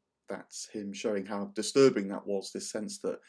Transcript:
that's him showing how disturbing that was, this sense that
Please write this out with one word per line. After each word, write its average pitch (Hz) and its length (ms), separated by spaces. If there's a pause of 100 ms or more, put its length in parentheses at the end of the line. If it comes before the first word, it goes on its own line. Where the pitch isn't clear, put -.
(280)
that's - 400
him 101 240
showing 101 320
how 101 300
disturbing 117 540
that - 180
was, 98 240
this - 180
sense 104 300
that - 300